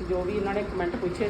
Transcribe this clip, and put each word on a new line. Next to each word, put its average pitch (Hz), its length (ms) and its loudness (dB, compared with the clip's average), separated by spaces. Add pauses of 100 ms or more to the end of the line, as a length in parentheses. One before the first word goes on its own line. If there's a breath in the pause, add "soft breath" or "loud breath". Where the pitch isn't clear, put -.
ਜੋ 180 120 2
ਵੀ 208 180 0
ਉਹਨਾਂ 196 140 0
ਨੇ 202 100 0
ਕੁਮੈਂਟ 180 320 -2
ਪੁੱਛੇ 196 340 0